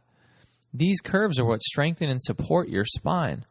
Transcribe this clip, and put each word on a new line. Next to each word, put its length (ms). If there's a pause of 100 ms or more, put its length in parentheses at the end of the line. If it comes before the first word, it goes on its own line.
(720)
These 280
curves 380
are 60
what 160
strengthen 480
and 120
support 480
your 160
spine, 640